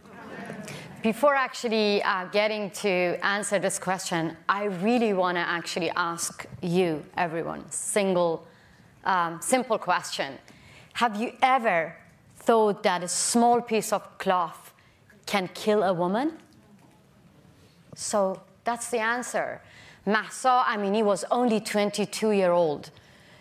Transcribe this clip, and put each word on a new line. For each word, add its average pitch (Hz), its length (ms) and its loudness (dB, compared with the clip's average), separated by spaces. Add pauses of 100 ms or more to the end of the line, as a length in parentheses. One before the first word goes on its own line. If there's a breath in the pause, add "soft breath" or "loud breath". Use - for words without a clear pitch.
(1000 loud breath)
Before 277 320 4
actually, 220 720 0
uh, 185 220 0
getting 208 460 0
to 180 540 0
answer 196 320 0
this 185 220 -2
question, 175 560 -4 (140)
I 202 160 0
really 208 480 0
wanna 180 260 0
actually 165 520 -4
ask - 540 -4 (160)
you, 170 440 0 (100)
everyone, 156 560 -4
single, 175 760 0 (600 soft breath)
um, 170 360 -2
simple 247 360 0
question. 170 600 -4 (580 loud breath)
Have 233 200 0
you 226 160 -4 (100)
ever 220 540 2 (400)
thought 220 480 4
that 180 180 2
a 180 60 -6
small 240 540 4
piece 220 320 -2
of - 240 -4
cloth 180 560 -2 (520 soft breath)
can 185 280 -2
kill 214 300 2
a 190 100 4
woman? 202 440 -2 (1600 soft breath)
So 190 460 -2 (240)
that's 233 240 -4
the 240 100 -2
answer. 220 640 -4 (440 loud breath)
Mahsa 220 640 2
Amini 208 340 0
was 202 300 2
only 240 300 2
twenty-two 208 720 0
year 190 200 4
old. 170 400 2 (500 loud breath)